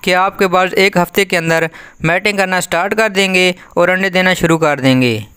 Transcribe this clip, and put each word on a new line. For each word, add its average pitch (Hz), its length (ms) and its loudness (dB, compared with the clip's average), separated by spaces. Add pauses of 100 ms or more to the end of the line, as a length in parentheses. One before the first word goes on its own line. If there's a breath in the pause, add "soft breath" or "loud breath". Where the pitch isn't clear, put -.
कि 185 160 0
आपके 196 300 0
बर्ड्स 185 260 0
एक 190 220 2
हफ़्ते 180 280 0
के 185 120 -4
अंदर 165 320 0 (340 loud breath)
मैटिंग 190 340 0
करना 185 240 0
स्टार्ट 180 320 -4
कर 220 180 0
देंगे 185 440 0 (220 loud breath)
और 175 120 4
अंडे 185 220 -2
देना 185 240 0
शुरू 165 240 0
कर 147 220 0
देंगे। 127 440 2 (120)